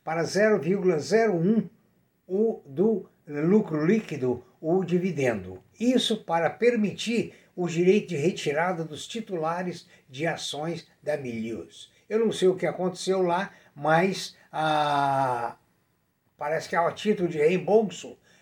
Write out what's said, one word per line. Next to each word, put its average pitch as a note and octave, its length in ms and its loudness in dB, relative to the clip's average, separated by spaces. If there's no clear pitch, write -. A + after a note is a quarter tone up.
para E3 180 -2
zero G#3 340 4
vírgula F3 420 0
zero G3+ 360 2
um G3 320 2
o G#3 400 -2
do F3+ 440 -2
lucro D#3 580 2
líquido, D#3 560 0
o F3 240 0
dividendo. C3+ 760 -2
Isso A#3+ 460 0
para E3 260 0
permitir G#3+ 840 0
o F3 140 -4
direito F3+ 400 4
de E3+ 80 -6
retirada D#3+ 680 -2
dos D3+ 200 -12
titulares F3+ 800 -6
de C3+ 160 -6
ações D#3 640 -6
da D3 140 -2
Melius. A2+ 760 -10
Eu G#3+ 100 0
não A3 120 2
sei F#3 160 2
o F3+ 80 4
que F3+ 100 -2
aconteceu F3+ 560 -2
lá, F3+ 300 0
mas, E3 580 0
ah, C#3 1080 0
parece D3+ 320 -4
que F#3+ 80 -2
há E3+ 160 2
título G3 340 0
de D3+ 100 -6
reembolso F3 800 2